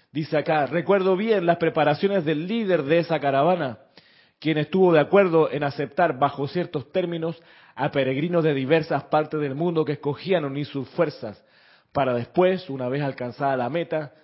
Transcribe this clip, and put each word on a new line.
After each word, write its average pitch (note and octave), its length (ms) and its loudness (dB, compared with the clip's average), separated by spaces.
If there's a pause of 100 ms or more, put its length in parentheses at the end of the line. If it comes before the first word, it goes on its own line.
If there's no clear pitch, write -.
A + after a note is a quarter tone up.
(120)
Dice D3+ 260 -4
acá, D3+ 280 0
Recuerdo F#3 500 2
bien G3+ 300 0
las E3+ 120 2
preparaciones D#3+ 680 0
del D#3 220 -2
líder F#3+ 360 0
de D#3 160 2
esa E3 200 -2
caravana, C#3 600 0 (600)
quien D#3 180 0
estuvo F3+ 340 4
de D#3+ 80 6
acuerdo E3 500 4
en D3 140 -4
aceptar C#3+ 560 -2
bajo C#3 280 0
ciertos D#3 440 -6
términos E3+ 500 -4 (340)
a C#3 160 -2
peregrinos D3 520 0
de D3+ 100 2
diversas D3+ 520 0
partes D#3 340 -2
del C#3+ 160 -6
mundo D#3+ 300 -2
que D3+ 80 -4
escogían D3 520 -4
unir C#3 200 -6
sus C3+ 240 -8
fuerzas D3 540 -6 (500)
para C3 200 0
después, F3 560 0
una C3 200 -6
vez C#3 120 -4
alcanzada C3+ 540 -4
la B2 140 -2
meta, D#3 440 -6 (100)